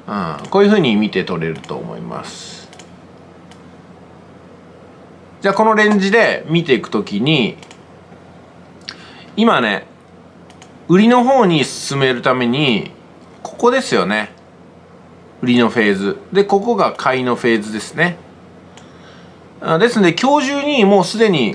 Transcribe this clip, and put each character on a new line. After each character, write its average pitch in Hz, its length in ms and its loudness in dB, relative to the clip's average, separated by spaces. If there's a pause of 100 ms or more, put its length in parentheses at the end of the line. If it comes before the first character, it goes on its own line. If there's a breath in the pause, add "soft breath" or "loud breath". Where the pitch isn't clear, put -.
う - 20 -14
ん。 82 380 -8
こ 196 120 2
う - 20 6
い 208 60 6
う - 20 -
風 208 100 4
に 120 160 2
見 104 140 0
て 92 120 -2
取 87 160 -6
れ 82 100 -4
る 78 100 -6
と - 160 -12
思 57 240 -12
い - 20 -14
ま 57 240 -12
す。 - 420 -18 (2750)
じ 190 60 0
ゃ - 20 2
あ、 196 40 -4
こ 214 120 2
の 220 80 4
レ 214 120 4
ン 208 120 2
ジ 196 120 0
で 190 380 2
見 165 160 0
て 143 80 0
い 110 80 2
く - 80 -12
と 107 140 -4
き 101 180 -6
に、 127 380 0 (1800 loud breath)
今 208 240 4
ね、 107 240 -2 (1040)
売 180 120 6
り 220 80 6
の 247 160 4
方 262 200 4
に 165 180 2
進 - 360 -6
め 135 120 2
る 120 120 -4
た 135 100 0
め 127 140 0
に、 120 440 0 (520)
こ - 160 -16
こ - 120 2
で - 120 0
す - 120 -4
よ 92 120 0
ね。 104 240 -4 (1120)
売 123 60 -2
り 120 100 2
の 117 100 2
フ 117 120 0
ェ 104 120 2
ー - 20 0
ズ。 98 220 -4 (160)
で、 196 100 2
こ 202 200 0
こ 240 120 -2
が 156 200 0
買 131 260 -2
い - 20 -4
の 123 140 -2
フ 120 120 -2
ェ 113 100 2
ー 104 40 -4
ズ 107 80 -12
で 110 100 -8
す - 140 -14
ね。 170 220 -2 (1400 loud breath)
あ、 160 180 -2
で 233 120 2
す 226 100 -2
ん - 20 6
で、 165 120 4
今 285 260 2
日 262 60 -4
中 277 160 -4
に 277 240 2
も 196 160 4
う - 20 -2
す 196 140 -6
で 226 100 4
に、 131 260 0